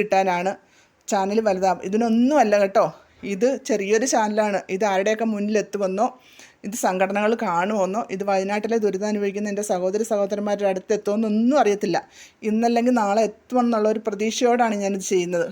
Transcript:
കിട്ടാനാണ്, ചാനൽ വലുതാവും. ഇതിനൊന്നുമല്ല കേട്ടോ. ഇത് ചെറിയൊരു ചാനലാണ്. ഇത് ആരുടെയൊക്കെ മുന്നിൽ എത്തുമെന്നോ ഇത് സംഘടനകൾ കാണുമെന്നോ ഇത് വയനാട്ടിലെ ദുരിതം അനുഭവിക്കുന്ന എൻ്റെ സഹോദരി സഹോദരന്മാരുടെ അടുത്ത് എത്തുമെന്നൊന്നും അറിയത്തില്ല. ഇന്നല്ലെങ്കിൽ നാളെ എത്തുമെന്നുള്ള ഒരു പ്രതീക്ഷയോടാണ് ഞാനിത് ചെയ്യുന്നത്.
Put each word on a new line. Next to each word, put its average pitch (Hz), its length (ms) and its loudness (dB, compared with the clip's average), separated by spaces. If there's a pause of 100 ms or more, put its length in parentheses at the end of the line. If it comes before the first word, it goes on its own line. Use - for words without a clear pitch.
കിട്ടാനാണ്, 190 540 0 (540)
ചാനൽ 202 400 0
വലുതാവും. 185 400 0
ഇതിനൊന്നുമല്ല 226 760 2
കേട്ടോ. 196 220 2 (480)
ഇത് 208 140 0 (200)
ചെറിയൊരു 214 440 0
ചാനലാണ്. 214 460 0 (160)
ഇത് 190 160 -2
ആരുടെയൊക്കെ 214 420 0
മുന്നിൽ 208 300 -2
എത്തുമെന്നോ 196 440 -2 (600)
ഇത് 208 180 -8
സംഘടനകൾ 202 480 2 (100)
കാണുമെന്നോ 190 580 0 (140)
ഇത് 190 140 -6
വയനാട്ടിലെ 208 560 0
ദുരിതം 196 260 0
അനുഭവിക്കുന്ന 202 420 -4
എൻ്റെ 208 160 -4
സഹോദരി 185 420 0
സഹോദരന്മാരുടെ 202 600 0
അടുത്ത് 185 240 -4
എത്തുമെന്നൊന്നും 220 640 0
അറിയത്തില്ല. 202 380 0 (500)
ഇന്നല്ലെങ്കിൽ 233 500 2
നാളെ 208 300 2
എത്തുമെന്നുള്ള 233 640 0
ഒരു 220 120 -4
പ്രതീക്ഷയോടാണ് 226 760 0
ഞാനിത് 196 300 -4
ചെയ്യുന്നത്. 175 400 0